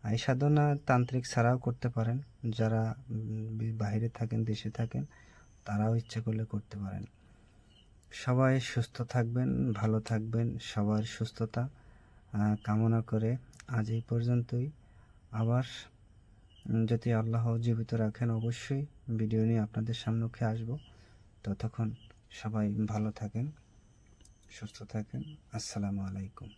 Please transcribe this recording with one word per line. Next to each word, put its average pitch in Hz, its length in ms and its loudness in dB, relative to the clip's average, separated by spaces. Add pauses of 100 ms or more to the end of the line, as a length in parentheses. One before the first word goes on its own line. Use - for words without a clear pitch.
(100)
এই 113 80 2
সাধনা 147 580 4 (100)
তান্ত্রিক 123 400 4
ছাড়াও 123 320 4
করতে 123 300 -2
পারেন, 120 340 0 (280)
যারা, 110 440 2 (160)
উম, 110 480 -4
বি-, 110 180 -2
বাইরে 107 320 0
থাকেন, 113 360 -2
দেশে 107 260 -2
থাকেন, 123 340 -4 (600)
তারাও 107 320 2
ইচ্ছে 113 240 -2
করলে 110 240 -2
করতে 104 340 -6
পারেন। 98 260 -6 (1080)
সবাই 131 480 4
সুস্থ - 420 -4
থাকবেন, 123 720 0
ভালো 110 280 2
থাকবেন, 113 580 -2
সবার 107 440 0
সুস্থতা, 113 680 -4 (640)
আহ, 107 320 2
কামনা 113 380 4
করে 113 340 0 (320)
আজ 113 220 -2
এই 117 180 0
পর্যন্তই। 120 600 0 (600)
আবার, 117 320 2 (1040)
উম, 113 180 4
যদি 117 260 2
আল্লাহ 117 460 2
জীবিত 113 360 0
রাখেন, 113 360 0
অবশ্যই 117 560 -2 (300)
ভিডিও 110 280 2
নিয়ে 113 160 4
আপনাদের 113 340 -2
সম্মুখে 113 500 -2
আসব। 113 340 -2 (680)
ততক্ষণ 110 460 -2 (400)
সবাই 107 440 -2
ভালো 107 360 0
থাকেন, 113 400 -4 (1000)
সুস্থ - 320 -14
থাকেন। 127 400 -6 (300)
আসসালামু 101 500 -4
আলাইকুম। 95 560 -8